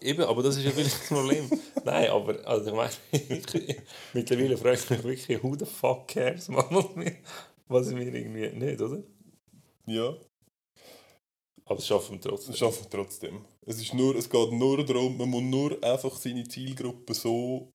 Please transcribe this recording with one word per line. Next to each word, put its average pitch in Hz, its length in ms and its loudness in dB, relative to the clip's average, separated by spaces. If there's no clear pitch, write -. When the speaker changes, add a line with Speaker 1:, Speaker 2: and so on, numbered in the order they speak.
Speaker 1:
eben, 147 220 0
aber 117 180 4
das 139 160 4
ist 139 60 -2
ja 139 80 4
vielleicht 139 300 2
das - 60 -10
Problem. 143 420 2
Speaker 2:
<laughs> - 180 -6
Speaker 1:
Nein, - 240 4
aber, 107 380 0
also 107 220 2
ich 104 60 -2
meine, 117 160 0
<laughs> - 0 -
ich, - 640 -2
mittlerweile 123 440 2
frage 120 200 4
ich - 120 -6
mich 120 140 2
wirklich, 127 400 -2
who 131 160 -2
the 208 60 -4
fuck - 420 0
cares, 127 400 -2
man, 127 220 2
was 190 260 2
wir, 170 200 -4
was 123 280 2
wir 123 180 -6
irgendwie, 110 360 -6
nicht, 135 160 -4
oder? 139 220 -4
Speaker 2:
Ja. 113 280 -2
Speaker 1:
Aber 104 100 -2
das - 120 -6
schaffen 101 280 0
wir 92 60 -12
trotzdem. 101 300 -6
Speaker 2:
Das 110 80 -8
schaffen 113 260 2
wir - 40 -18
trotzdem. 98 560 -8
Es 113 140 -6
ist 110 140 -6
nur, 131 220 4
es 117 140 -4
geht 117 240 4
nur 135 320 4
darum, 127 320 2
man 123 120 -2
muss 123 140 0
nur 135 400 0
einfach 131 320 0
seine 123 320 -6
Zielgruppe 127 680 -6
so 123 600 0